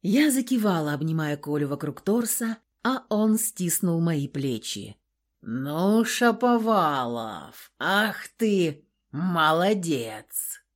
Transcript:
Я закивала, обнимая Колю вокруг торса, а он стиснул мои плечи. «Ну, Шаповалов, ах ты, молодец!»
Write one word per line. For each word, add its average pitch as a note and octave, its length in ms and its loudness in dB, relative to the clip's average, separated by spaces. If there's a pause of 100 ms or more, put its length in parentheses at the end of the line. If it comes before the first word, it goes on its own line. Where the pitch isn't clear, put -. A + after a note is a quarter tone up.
Я C4+ 300 4
закивала, G#3 600 0
обнимая D#3 420 -2
Колю D3 320 -2
вокруг C#3+ 320 -6
торса, A3+ 560 -2 (260)
а B3+ 260 -2
он A3 300 2
стиснул F3 600 -2
мои D#3+ 260 0
плечи. A2+ 680 -6 (440)
«Ну, D#3 640 0
Шаповалов, E3+ 1700 0
ах G3 380 0 (200)
ты, F#3 480 0 (280)
молодец!» D#3+ 1500 -2 (120)